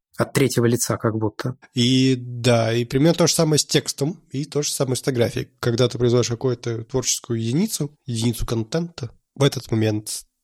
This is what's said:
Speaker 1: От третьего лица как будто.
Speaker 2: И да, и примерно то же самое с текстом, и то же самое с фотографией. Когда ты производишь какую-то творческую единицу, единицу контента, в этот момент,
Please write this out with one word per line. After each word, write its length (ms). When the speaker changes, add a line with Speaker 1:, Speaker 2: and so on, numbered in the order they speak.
Speaker 1:
От 160
третьего 320
лица 320
как 200
будто. 400
Speaker 2:
И 440
да, 560
и 120
примерно 340
то 80
же 60
самое 260
с 60
текстом, 640
и 140
то 180
же 80
самое 240
с 40
фотографией. 500
Когда 280
ты 100
производишь 320
какую-то 560
творческую 540
единицу, 560
единицу 400
контента, 680
в 80
этот 260
момент, 540